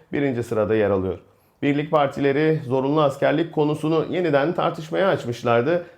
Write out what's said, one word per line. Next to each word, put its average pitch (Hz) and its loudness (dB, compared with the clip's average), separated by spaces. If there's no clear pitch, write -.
birinci 135 -2
sırada 110 0
yer 104 2
alıyor. 95 0
Birlik 143 0
partileri 143 0
zorunlu 135 0
askerlik 147 0
konusunu 151 0
yeniden 156 0
tartışmaya 165 -2
açmışlardı. 123 0